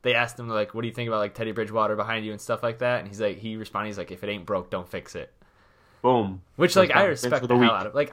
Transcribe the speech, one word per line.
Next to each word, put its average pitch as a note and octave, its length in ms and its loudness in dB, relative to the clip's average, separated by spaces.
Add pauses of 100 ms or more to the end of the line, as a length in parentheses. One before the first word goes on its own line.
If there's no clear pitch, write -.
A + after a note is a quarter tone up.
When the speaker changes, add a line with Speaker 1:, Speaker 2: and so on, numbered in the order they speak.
Speaker 1:
they B2 120 2
asked A#2+ 260 0
him, A#2 80 -8
like, G#2+ 240 -2
"What A2+ 80 -6
do A#2 80 -4
you A2+ 60 -8
think A#2+ 140 -6
about, A2 100 0
like, G#2 160 -2
Teddy A2 180 -4
Bridgewater G#2+ 440 0
behind A2 280 -4
you G#2+ 80 -6
and G#2 80 -12
stuff A2+ 220 -4
like A#2 160 -2
that?" B2 220 0
And F#2 80 -12
he's G2+ 120 -12
like, G2+ 160 0
he A2 200 -8
responded, G#2+ 320 -6
he's G2 100 -8
like, F2 120 -8
"If F#2 140 -10
it G#2 60 -4
ain't G2 160 -8
broke, F#2+ 240 -2
don't F2+ 180 -6
fix - 260 -10
it." E2 160 -10 (680)
Speaker 2:
Boom. G#2+ 400 2 (160)
Speaker 1:
Which, E3+ 160 4
Speaker 2:
Press F#3 160 6
Speaker 1:
like, - 20 -2
I C#3+ 100 6
Speaker 2:
conference E3 240 2
Speaker 1:
respect B2 180 0
Speaker 2:
for B2 60 -4
Speaker 1:
the B2 60 6
Speaker 2:
the B2 60 8
Speaker 1:
hell A#2 140 6
Speaker 2:
week. F#2+ 60 0
Speaker 1:
out G2+ 80 -4
of. A2 60 -10
Like, D3 180 2